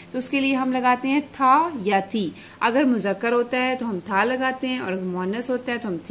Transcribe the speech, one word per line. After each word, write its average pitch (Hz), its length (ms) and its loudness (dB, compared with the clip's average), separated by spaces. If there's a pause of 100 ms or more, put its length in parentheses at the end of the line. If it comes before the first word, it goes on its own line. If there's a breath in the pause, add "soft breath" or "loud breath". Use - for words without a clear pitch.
(120 loud breath)
तो 254 60 -4
उसके 269 220 0
लिए 269 140 2
हम 262 180 0
लगाते 247 360 2
हैं 294 140 2
था 285 600 2
या 196 180 2
थी। 190 340 -2 (280 loud breath)
अगर 247 220 4
मुजक्कर 214 480 0
होता 240 260 0
है 254 180 0
तो 240 100 -6
हम 190 140 -4
था 202 240 2
लगाते 262 420 -2
हैं 254 140 -2
और 185 120 -4
अगर 190 100 -2
मुअन्नस 185 480 -2
होता 247 220 -2
है 240 60 -2
तो 226 100 -6
हम 170 100 -2 (120)